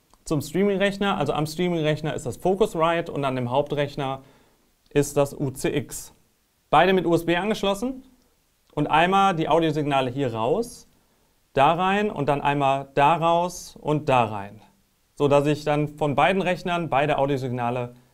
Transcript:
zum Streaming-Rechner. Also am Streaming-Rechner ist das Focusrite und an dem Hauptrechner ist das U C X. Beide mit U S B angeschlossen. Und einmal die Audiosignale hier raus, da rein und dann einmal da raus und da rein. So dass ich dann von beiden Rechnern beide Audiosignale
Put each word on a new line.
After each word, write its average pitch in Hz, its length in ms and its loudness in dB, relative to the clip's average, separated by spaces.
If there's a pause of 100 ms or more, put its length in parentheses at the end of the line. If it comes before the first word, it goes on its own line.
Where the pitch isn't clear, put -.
(260)
zum 143 160 0
Streaming-Rechner. 196 760 0
Also 143 160 0
am 151 140 -2
Streaming-Rechner 156 640 -2
ist - 140 -8
das 113 100 -6
Focusrite 170 760 0
und 139 140 -4
an 131 100 -2
dem 123 140 -4
Hauptrechner 139 720 -2 (720)
ist 143 260 0
das 139 160 2
U 139 160 -4
C 127 260 -4
X. - 380 -8 (560)
Beide 175 240 6
mit 175 140 2
U 170 80 4
S 165 100 0
B 170 100 2
angeschlossen. 202 680 -4 (720)
Und 147 100 0
einmal 185 500 2
die 160 140 -2
Audiosignale 143 640 0
hier 123 240 -4
raus, 156 520 -4 (640)
da 143 200 6
rein 196 380 0
und 143 180 -2
dann 139 120 0
einmal 139 520 0
da 143 220 4
raus 170 640 0
und 151 280 -2
da 123 180 4
rein. 104 360 -8 (540)
So 143 120 2
dass 143 200 4
ich 151 160 0
dann 147 240 0
von 147 280 -4
beiden 185 280 2
Rechnern 170 460 -4
beide 143 280 2
Audiosignale 123 800 -2 (180)